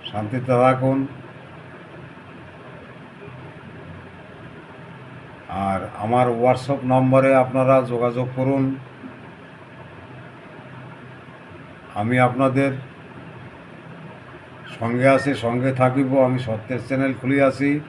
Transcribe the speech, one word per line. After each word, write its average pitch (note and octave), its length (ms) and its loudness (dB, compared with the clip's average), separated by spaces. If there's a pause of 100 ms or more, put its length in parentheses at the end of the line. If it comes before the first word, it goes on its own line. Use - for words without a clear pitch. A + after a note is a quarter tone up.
(120)
শান্তিতে B2 400 -2
থাকুন। C3 540 4 (4000)
আর G2 320 -2 (180)
আমার A#2+ 300 2
WhatsApp B2 560 2
নম্বরে C3 500 6
আপনারা C3 480 6
যোগাযোগ A#2+ 540 0
করুন। C3+ 400 2 (3250)
আমি A2+ 240 0
আপনাদের C3 540 4 (2000)
সঙ্গে A#2+ 300 4
আছি, C3+ 260 6
সঙ্গে B2 380 0
থাকিব। C3 460 4
আমি B2+ 200 6
সত্যের A2 480 -4
চ্যানেল C3+ 280 0
খুলিয়াছি। C#3 760 2